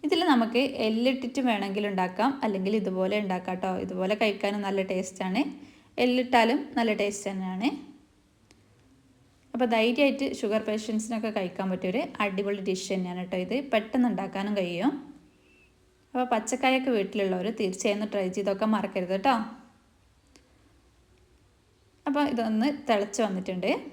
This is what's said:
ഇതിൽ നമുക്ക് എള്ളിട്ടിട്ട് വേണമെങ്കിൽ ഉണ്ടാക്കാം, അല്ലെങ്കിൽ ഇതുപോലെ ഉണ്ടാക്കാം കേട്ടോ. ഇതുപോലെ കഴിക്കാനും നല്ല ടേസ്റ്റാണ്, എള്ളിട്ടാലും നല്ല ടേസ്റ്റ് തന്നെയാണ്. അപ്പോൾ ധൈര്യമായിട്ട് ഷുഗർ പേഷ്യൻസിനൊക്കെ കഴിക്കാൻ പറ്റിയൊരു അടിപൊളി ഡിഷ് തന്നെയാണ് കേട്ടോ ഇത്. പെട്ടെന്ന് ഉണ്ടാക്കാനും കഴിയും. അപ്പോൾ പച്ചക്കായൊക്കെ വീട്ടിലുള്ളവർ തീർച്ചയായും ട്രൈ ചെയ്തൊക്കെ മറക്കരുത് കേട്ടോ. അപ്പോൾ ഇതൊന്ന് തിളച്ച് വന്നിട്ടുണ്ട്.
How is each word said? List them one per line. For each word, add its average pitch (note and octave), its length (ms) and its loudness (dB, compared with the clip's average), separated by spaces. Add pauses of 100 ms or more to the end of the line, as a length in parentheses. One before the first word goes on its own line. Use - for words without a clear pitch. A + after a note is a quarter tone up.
ഇതിൽ E4 140 4 (100)
നമുക്ക് A#3+ 320 4 (220)
എള്ളിട്ടിട്ട് B3 540 0 (100)
വേണമെങ്കിൽ G3+ 420 0
ഉണ്ടാക്കാം, F#3 400 0 (140)
അല്ലെങ്കിൽ G3 360 0
ഇതുപോലെ F#3 420 0
ഉണ്ടാക്കാം F#3 340 -2
കേട്ടോ. F#3 160 -2 (120)
ഇതുപോലെ F#3+ 360 0
കഴിക്കാനും G3+ 460 0
നല്ല F#3+ 260 0
ടേസ്റ്റാണ്, F#3 500 -2 (640)
എള്ളിട്ടാലും B3 540 4 (180)
നല്ല A3+ 120 2 (120)
ടേസ്റ്റ് G3+ 300 -4
തന്നെയാണ്. F#3+ 380 -2 (1800)
അപ്പോൾ B3 180 2
ധൈര്യമായിട്ട് B3 540 4 (120)
ഷുഗർ G#3+ 280 0
പേഷ്യൻസിനൊക്കെ A3 680 -2
കഴിക്കാൻ F#3+ 340 -2
പറ്റിയൊരു F#3 300 0 (240)
അടിപൊളി G3+ 420 -2
ഡിഷ് F#3 260 -2
തന്നെയാണ് F3+ 300 -4
കേട്ടോ F3+ 220 -4
ഇത്. F#3 100 -6 (180)
പെട്ടെന്ന് A#3+ 380 2
ഉണ്ടാക്കാനും G3 480 -4
കഴിയും. F3+ 320 0 (1200)
അപ്പോൾ B3+ 220 0
പച്ചക്കായൊക്കെ C4 640 0
വീട്ടിലുള്ളവർ G3 500 0 (140)
തീർച്ചയായും G#3 520 0
ട്രൈ G3+ 120 0 (120)
ചെയ്തൊക്കെ G3+ 380 0
മറക്കരുത് G3 400 -2
കേട്ടോ. G3 180 2 (2750)
അപ്പോൾ C#4+ 140 2 (100)
ഇതൊന്ന് A3+ 360 2 (220)
തിളച്ച് G#3 360 2
വന്നിട്ടുണ്ട്. F#3+ 460 -2 (200)